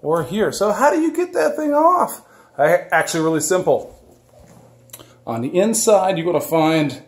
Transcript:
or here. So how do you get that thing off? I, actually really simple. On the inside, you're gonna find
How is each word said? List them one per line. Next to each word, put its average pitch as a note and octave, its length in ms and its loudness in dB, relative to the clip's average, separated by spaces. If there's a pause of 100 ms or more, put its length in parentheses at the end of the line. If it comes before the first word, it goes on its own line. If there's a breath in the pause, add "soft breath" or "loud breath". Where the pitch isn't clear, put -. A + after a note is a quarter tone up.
or D#3 240 -2
here. E3+ 260 -2
So G#3 220 -2
how B3+ 180 2
do D#4+ 80 0
you D#4+ 160 -2
get F4+ 160 -4
that D4+ 240 0
thing D4+ 180 -2
off? D#4+ 480 2 (360 soft breath)
I, D#3+ 220 2 (120)
actually D#3+ 320 0
really D#3+ 160 0
simple. D#3 580 -2 (1300 loud breath)
On A#2 160 -6
the D3+ 160 -2
inside, G3 600 2
you're E3 80 -4
gonna D#3+ 160 0
find D#3 680 0